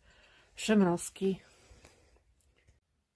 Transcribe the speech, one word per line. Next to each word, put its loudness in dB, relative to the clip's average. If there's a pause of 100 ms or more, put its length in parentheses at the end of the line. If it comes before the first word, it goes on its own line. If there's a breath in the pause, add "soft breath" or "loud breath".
(560 soft breath)
przymrozki. 0 (1800 soft breath)